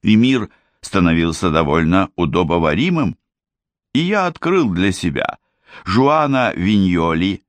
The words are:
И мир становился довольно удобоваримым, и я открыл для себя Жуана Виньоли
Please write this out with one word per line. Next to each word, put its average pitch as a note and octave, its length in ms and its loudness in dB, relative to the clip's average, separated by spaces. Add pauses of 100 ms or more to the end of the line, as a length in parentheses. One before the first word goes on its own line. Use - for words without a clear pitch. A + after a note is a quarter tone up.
И G#2 140 4
мир A#2+ 340 2 (320)
становился E2 680 0
довольно E2 640 0
удобоваримым, F2 1000 -2 (760)
и C3 60 0
я F#3 260 0
открыл E3+ 440 -2
для F#2 220 0
себя - 460 -4 (460)
Жуана C3+ 720 2
Виньоли F2+ 920 0